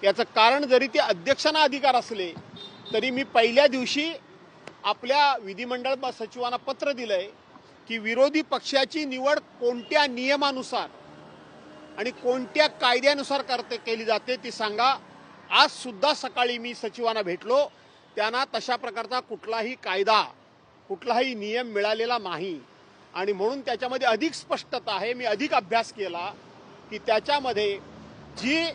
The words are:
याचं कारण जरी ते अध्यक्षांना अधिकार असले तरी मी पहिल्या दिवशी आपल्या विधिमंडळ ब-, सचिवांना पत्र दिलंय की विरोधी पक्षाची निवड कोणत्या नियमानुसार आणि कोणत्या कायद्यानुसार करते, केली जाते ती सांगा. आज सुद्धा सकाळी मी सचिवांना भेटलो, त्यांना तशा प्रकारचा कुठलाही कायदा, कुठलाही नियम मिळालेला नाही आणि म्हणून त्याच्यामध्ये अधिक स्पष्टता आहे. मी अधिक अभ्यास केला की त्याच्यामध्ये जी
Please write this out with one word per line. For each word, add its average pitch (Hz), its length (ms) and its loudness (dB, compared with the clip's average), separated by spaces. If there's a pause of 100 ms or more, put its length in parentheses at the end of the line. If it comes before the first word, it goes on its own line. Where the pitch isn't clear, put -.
याचं 196 200 4 (120)
कारण 247 300 6
जरी 254 220 4
ते 294 120 2
अध्यक्षांना 262 640 2
अधिकार 269 320 2
असले 196 360 -2 (640)
तरी 247 160 0
मी 254 160 -2
पहिल्या 240 420 6
दिवशी 269 440 0 (720)
आपल्या 262 580 2
विधिमंडळ 247 540 -4
ब-, 262 160 -6
सचिवांना 240 460 -6
पत्र 269 340 -4
दिलंय 208 360 -4 (600)
की 226 80 -4
विरोधी 262 460 2
पक्षाची 269 600 -2
निवड 269 340 0 (200)
कोणत्या 247 480 2
नियमानुसार 262 800 -2 (1080)
आणि 226 160 -4
कोणत्या 254 560 2
कायद्यानुसार 269 720 2
करते, 240 360 -6
केली 220 280 -4
जाते 226 300 0
ती 226 160 -10
सांगा. 220 420 0 (560)
आज 262 240 6
सुद्धा 254 420 -2
सकाळी 247 420 -2
मी 233 180 -8
सचिवांना 226 460 -4
भेटलो, 202 420 0 (540)
त्यांना 226 260 0 (120)
तशा 240 200 -2
प्रकारचा 233 460 -6
कुठलाही 226 640 -6
कायदा, 196 380 2 (680)
कुठलाही 240 460 -2
नियम 220 380 -6
मिळालेला 220 460 0
नाही 175 400 -6 (540)
आणि 196 200 -2
म्हणून 226 280 0
त्याच्यामध्ये 247 460 0
अधिक 233 260 2
स्पष्टता - 600 -6
आहे. 208 180 -2
मी 247 120 -6
अधिक 220 280 0
अभ्यास 226 400 0
केला 180 380 -6 (580)
की 214 100 -10
त्याच्यामध्ये 214 760 0 (600)
जी 311 380 0